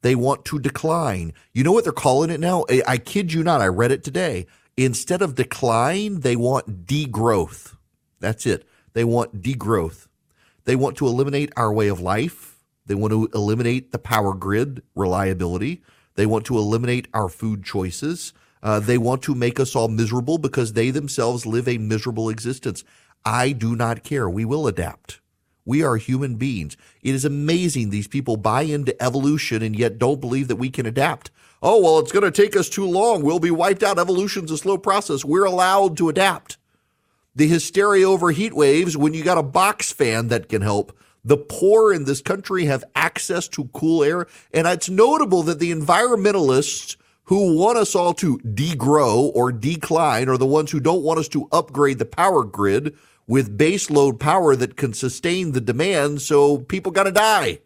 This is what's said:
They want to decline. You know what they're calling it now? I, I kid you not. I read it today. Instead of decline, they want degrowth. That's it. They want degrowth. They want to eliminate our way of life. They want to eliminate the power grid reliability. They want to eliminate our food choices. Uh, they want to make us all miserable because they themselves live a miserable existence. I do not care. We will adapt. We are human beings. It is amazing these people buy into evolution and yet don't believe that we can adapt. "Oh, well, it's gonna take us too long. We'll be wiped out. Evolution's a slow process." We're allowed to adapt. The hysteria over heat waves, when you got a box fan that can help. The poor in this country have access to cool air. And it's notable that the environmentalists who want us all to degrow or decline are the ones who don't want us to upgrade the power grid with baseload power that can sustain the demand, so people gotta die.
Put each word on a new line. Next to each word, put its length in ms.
They 140
want 300
to 140
decline. 720
You 100
know 80
what 120
they're 80
calling 380
it 100
now? 300
I, 180
I 100
kid 360
you 100
not. 180
I 60
read 240
it 120
today. 420
Instead 440
of 140
decline, 880
they 140
want 500
degrowth. 920
That's 260
it. 220
They 100
want 380
degrowth. 680
They 120
want 220
to 100
eliminate 500
our 160
way 140
of 120
life. 600
They 100
want 160
to 220
eliminate 580
the 80
power 340
grid 500
reliability. 880
They 100
want 200
to 120
eliminate 560
our 140
food 360
choices. 680
Uh, 180
they 180
want 260
to 120
make 240
us 160
all 120
miserable 500
because 360
they 180
themselves 540
live 220
a 100
miserable 520
existence. 540
I 280
do 220
not 280
care. 260
We 160
will 220
adapt. 520
We 140
are 160
human 380
beings. 420
It 140
is 100
amazing 640
these 180
people 300
buy 240
into 400
evolution 640
and 120
yet 220
don't 240
believe 260
that 100
we 120
can 160
adapt. 460
"Oh, 200
well, 160
it's 140
gonna 180
take 260
us 140
too 160
long. 380
We'll 160
be 100
wiped 320
out. 160
Evolution's 540
a 80
slow 180
process." 480
We're 200
allowed 520
to 100
adapt. 500
The 120
hysteria 600
over 220
heat 240
waves, 420
when 200
you 80
got 160
a 40
box 480
fan 360
that 220
can 120
help. 340
The 140
poor 540
in 140
this 160
country 440
have 180
access 520
to 160
cool 300
air. 240
And 140
it's 200
notable 560
that 140
the 160
environmentalists 1200
who 320
want 240
us 160
all 180
to 240
degrow 960
or 180
decline 800
are 80
the 80
ones 240
who 100
don't 220
want 160
us 120
to 220
upgrade 460
the 80
power 380
grid 520
with 300
baseload 600
power 360
that 220
can 160
sustain 580
the 80
demand, 640
so 380
people 320
gotta 200
die. 540